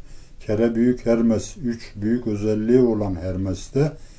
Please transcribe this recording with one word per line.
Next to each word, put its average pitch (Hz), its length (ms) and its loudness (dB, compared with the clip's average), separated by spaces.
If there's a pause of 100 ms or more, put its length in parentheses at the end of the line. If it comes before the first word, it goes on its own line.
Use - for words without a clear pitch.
(400)
kere 113 340 0
büyük 123 320 2
Hermes, 113 580 2
üç 117 320 -6
büyük 110 300 -2
özelliği 107 540 4
olan 104 340 2
Hermes 92 600 -6
de 151 180 2 (260)